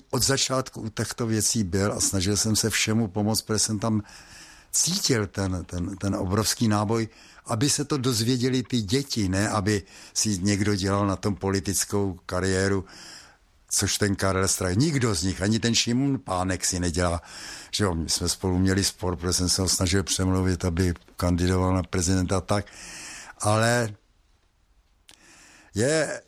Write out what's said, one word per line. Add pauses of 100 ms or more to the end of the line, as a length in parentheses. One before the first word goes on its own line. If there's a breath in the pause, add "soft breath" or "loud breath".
(100)
od
začátku
u
těchto
věcí
byl
a
snažil
jsem
se
všemu
pomoct,
protože
jsem
tam (720 loud breath)
cítil
ten,
ten,
ten
obrovský
náboj, (380 loud breath)
aby
se
to
dozvěděli
ty
děti,
ne
aby (320 loud breath)
si
někdo
dělal
na
tom
politickou
kariéru, (840 loud breath)
což
ten
Karel
Strach,
nikdo
z
nich,
ani
ten
Šimon
Pánek
si
nedělá, (480 loud breath)
že
jo,
my
jsme
spolu
měli
spor,
protože
jsem
se
ho
snažil
přemluvit,
aby (220)
kandidoval
na
prezidenta
tak, (720 loud breath)
ale (1800 loud breath)
je,